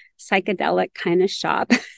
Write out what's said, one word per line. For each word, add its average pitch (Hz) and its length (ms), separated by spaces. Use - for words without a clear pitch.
psychedelic 185 760
kind 180 280
of 196 80
shop, - 400